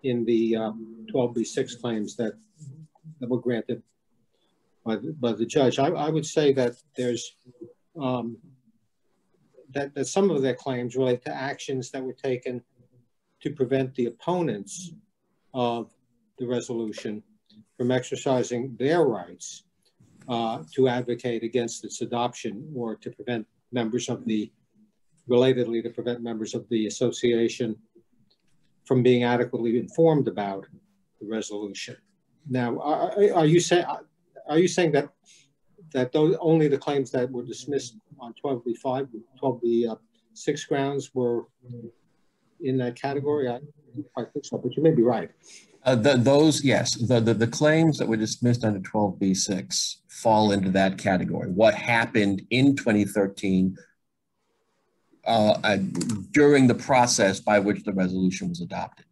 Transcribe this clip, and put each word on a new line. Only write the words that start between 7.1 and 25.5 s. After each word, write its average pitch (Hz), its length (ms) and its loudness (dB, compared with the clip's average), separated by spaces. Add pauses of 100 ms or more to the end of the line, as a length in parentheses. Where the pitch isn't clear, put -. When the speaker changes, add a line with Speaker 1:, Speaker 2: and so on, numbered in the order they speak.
Speaker 1:
um, 123 360 -4 (1400)
that, 139 220 -6
that 135 120 -4
some 196 240 2
of 143 120 0
their 127 120 0
claims 123 420 -6
relate 127 280 0
to 143 100 -8
actions 135 560 -8
that 135 120 -10
were 127 100 -8
taken 123 500 -6 (800)
to 156 80 -6
prevent 131 460 -2
the 123 100 0
opponents 165 880 -4 (600)
of 120 380 -4 (480)
the 127 80 -6
resolution 113 760 -6 (540)
from 123 140 -2
exercising 127 880 -2
their 156 240 2
rights, 92 640 -6 (640)
uh, 117 340 -4 (120)
to 131 140 4
advocate 120 540 -4
against 117 420 -4
its - 160 -12
adoption 123 760 -6
or 113 220 -6
to - 140 -14
prevent 117 360 -8 (260)
members 120 360 -2
of 117 160 -6
the, 107 260 -2 (800)
relatedly 123 540 2